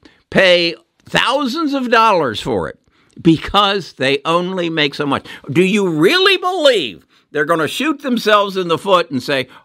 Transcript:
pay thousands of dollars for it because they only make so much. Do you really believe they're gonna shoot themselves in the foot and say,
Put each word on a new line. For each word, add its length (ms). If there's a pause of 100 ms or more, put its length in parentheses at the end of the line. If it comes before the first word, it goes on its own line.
(300)
pay 440 (300)
thousands 720
of 160
dollars 500
for 300
it 100 (400)
because 760
they 300
only 460
make 240
so 100
much. 220 (240)
Do 120
you 280
really 480
believe 680 (260)
they're 140
gonna 220
shoot 340
themselves 560
in 120
the 100
foot 320
and 100
say, 280 (160)